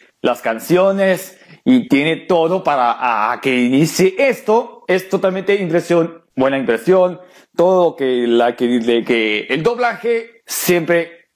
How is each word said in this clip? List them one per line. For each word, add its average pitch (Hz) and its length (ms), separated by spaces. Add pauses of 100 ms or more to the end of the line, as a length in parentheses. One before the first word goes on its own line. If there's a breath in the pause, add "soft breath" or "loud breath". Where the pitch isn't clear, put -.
(220 soft breath)
las 123 200
canciones, 185 960 (280 loud breath)
y 127 220
tiene 147 280
todo 170 480
para, 131 280
a, 113 400
a 120 100
que 127 220
inicie 160 540
esto. 247 680
Es 185 220
totalmente 190 460
impresión, 170 680 (120)
buena 135 220
impresión, 170 600 (360 loud breath)
todo 175 400
que 127 320
la 120 280
que, 123 240
de 117 240
que 110 460
el 151 140
doblaje 233 840
siempre 170 920